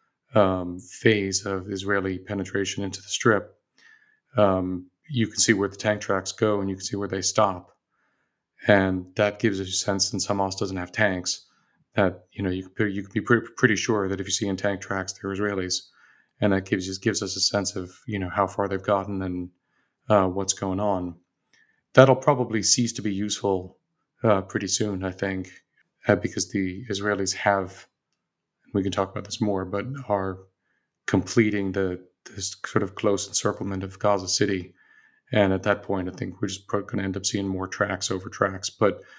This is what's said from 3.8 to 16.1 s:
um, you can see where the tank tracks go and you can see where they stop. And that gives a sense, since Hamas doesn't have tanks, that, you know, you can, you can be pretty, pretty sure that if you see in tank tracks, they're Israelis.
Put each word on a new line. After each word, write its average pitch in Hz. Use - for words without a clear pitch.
um, 92
you 117
can -
see -
where 98
the 98
tank 107
tracks 95
go 107
and 98
you 95
can 95
see -
where 101
they 95
stop. 95
And 95
that 104
gives 98
a 95
sense, 95
since 95
Hamas 98
doesn't 95
have 90
tanks, 95
that, 92
you 101
know, 92
you 92
can, 107
you 98
can 95
be 107
pretty, 113
pretty 113
sure 101
that 98
if 95
you 95
see -
in 95
tank 98
tracks, 95
they're 98
Israelis. 95